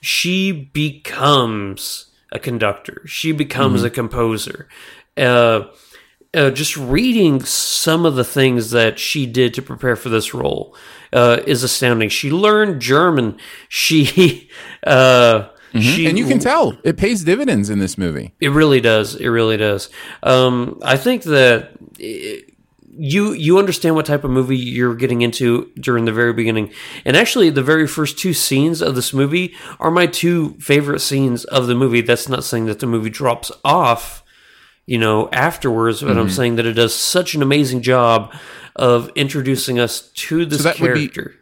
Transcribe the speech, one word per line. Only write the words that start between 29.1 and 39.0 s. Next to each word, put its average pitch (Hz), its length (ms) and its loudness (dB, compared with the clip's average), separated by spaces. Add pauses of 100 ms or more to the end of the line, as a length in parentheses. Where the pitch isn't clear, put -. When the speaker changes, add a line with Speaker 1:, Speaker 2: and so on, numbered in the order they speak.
Speaker 1:
movie 147 420 -2 (240)
are 165 120 -2
my 175 160 2
two 170 520 -2
favorite 143 400 0
scenes 135 460 -2
of 127 220 -2
the 123 80 2
movie. 120 260 2
That's 120 260 0
not 131 160 -4
saying 113 220 -4
that 107 160 -6
the - 40 -6
movie 113 240 -2
drops 117 400 -4 (140)
off, 139 600 0 (600)
you 123 120 -2
know, 110 340 0
afterwards, 117 680 -2
but 143 160 -2
I'm 113 80 0
Speaker 2:
Mm-hmm. 95 100 0
Speaker 1:
saying 120 220 0
that 113 80 0
it 117 80 -2
does 113 200 2
such - 400 -2
an 151 80 0
amazing 135 400 0
job 117 520 2 (420)
of 120 400 2